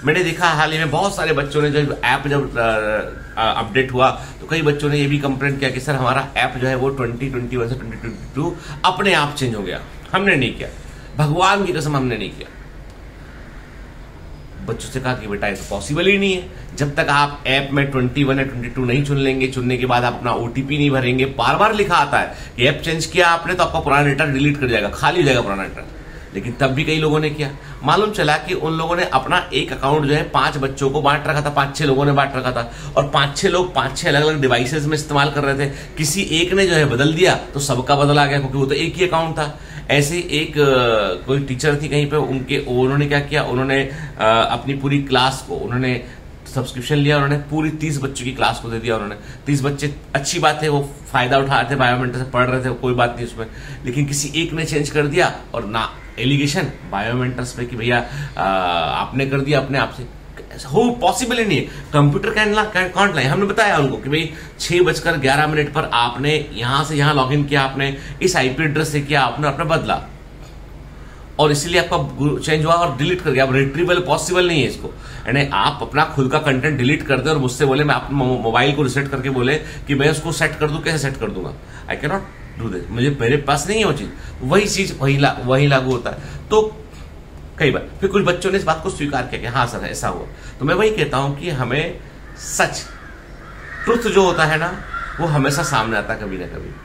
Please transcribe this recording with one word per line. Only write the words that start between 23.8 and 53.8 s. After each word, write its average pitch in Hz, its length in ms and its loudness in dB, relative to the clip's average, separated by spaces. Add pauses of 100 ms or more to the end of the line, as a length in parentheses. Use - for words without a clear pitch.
पुराना 143 260 4
data 143 200 2
delete 143 340 2
कर 127 80 0
जाएगा, 107 200 2
खाली 156 320 0
हो 143 60 6
जाएगा 123 140 4
पुराना 98 220 -2
डेटा। - 240 -10 (480)
लेकिन 123 180 -6
तब 135 140 0
भी 131 180 0
कई 156 140 2
लोगों 156 220 2
ने 151 100 0
किया। 147 200 -4 (340)
मालूम 196 260 4
चला 156 260 2
कि 180 180 -4
उन 156 180 -2
लोगों 165 240 -2
ने 180 80 2
अपना 143 500 0
एक 151 180 -2
account 143 320 2
जो 139 100 2
है 151 80 2
पांच 147 340 0
बच्चों 135 340 0
को 143 120 0
बांट 147 240 2
रखा 147 160 0
था, 147 80 0
पांच 139 260 0
छह 160 80 0
लोगों 139 200 4
ने 143 80 4
बांट 135 220 2
रखा 127 180 -2
था, 120 200 -4 (240)
और 139 120 2
पांच 143 280 2
छह 196 120 2
लोग 180 260 2
पांच 135 240 0
छह 170 100 0
अलग-अलग 151 320 4
devices 131 460 2
में 156 80 2
इस्तेमाल 147 360 2
कर 143 140 -2
रहे 139 220 0
थे। 139 60 -4 (260)
किसी 185 240 0
एक 170 300 2
ने 190 140 4
जो 175 80 2
है 156 100 6
बदल 135 300 2
दिया 165 200 6
तो - 260 -6
सबका 127 360 2
बदल 143 220 4
आ 143 80 6
गया, 139 120 2
क्योंकि 139 200 -2
वो 135 80 2
तो 143 80 0
एक 160 200 -2
ही 180 140 2
account 165 260 0
था। 147 240 -4 (320)
ऐसे 147 240 2
ही 175 80 -2
एक, 147 360 -2
अ, 117 680 4
कोई 135 140 2
teacher 143 420 0
थी 151 60 -6
कहीं 147 180 2
पे, 143 100 -2
उनके, 135 420 0
उन्होंने 135 480 2
क्या 143 140 2
किया, 143 220 0
उन्होंने, 135 480 0 (280)
अ, 110 320 4
अपनी 135 240 -2
पूरी 139 280 0
class 131 460 2
को - 60 -4
उन्होंने 123 500 -2 (500)
subscription 131 420 -2
लिया, 147 200 4
उन्होंने 143 200 2
पूरी 147 340 -2
तीस 143 320 -4
बच्चों 131 220 -6
की 131 80 -4
class 113 280 0
को 117 100 -8
दे 113 80 -4
दिया 113 160 0
उन्होंने। 104 220 -4 (300)
तीस 143 160 2
बच्चे, 143 320 -2 (200)
अच्छी 151 240 -2
बात 151 240 2
है, 156 60 0
वो 143 220 0 (220)
फायदा 127 260 2
उठा 135 220 2
रहे 123 100 -2
थे, 139 60 0
बायोमेंटर 127 420 2
से 127 60 -4
पढ़ 123 240 0
रहे 127 160 0
थे, 127 100 0
कोई 123 200 0
बात 120 220 2
नहीं 120 100 -8
उसमें, 113 200 -8 (380)